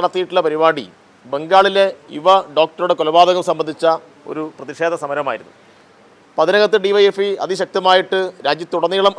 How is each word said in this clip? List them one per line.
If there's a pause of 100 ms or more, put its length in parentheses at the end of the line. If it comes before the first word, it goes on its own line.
നടത്തിയിട്ടുള്ള
പരിപാടി (460)
ബംഗാളിലെ (320)
യുവ (280)
ഡോക്ടറുടെ
കൊലപാതകം
സംബന്ധിച്ച (460)
ഒരു (160)
പ്രതിഷേധ (100)
സമരമായിരുന്നു. (800)
അപ്പം
അതിനകത്ത്
ഡി
വൈ
എഫ്
ഐ (140)
അതിശക്തമായിട്ട് (280)
രാജ്യത്തുടനീളം